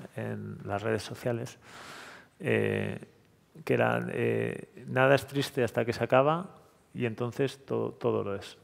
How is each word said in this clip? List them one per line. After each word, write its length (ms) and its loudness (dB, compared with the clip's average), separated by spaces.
en 480 -6
las 180 -2
redes 200 2
sociales, 560 -4
eh, 580 0
que 100 2
era, 360 4
eh, 760 -2
"Nada 280 6
es 120 4
triste 360 -2
hasta 220 2
que 80 -2
se 100 -2
acaba 460 4
y 120 -2
entonces 580 -2
to-, 360 -2
todo 240 0
lo 100 -4
es", 300 -10